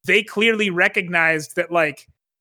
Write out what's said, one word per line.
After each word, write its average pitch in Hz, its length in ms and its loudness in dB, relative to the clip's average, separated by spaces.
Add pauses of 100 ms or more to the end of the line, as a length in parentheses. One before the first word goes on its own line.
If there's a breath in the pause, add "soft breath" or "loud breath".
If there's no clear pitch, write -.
they 202 180 2
clearly 214 480 0
recognized 175 840 0
that, 165 160 0
like, 160 360 -2 (340)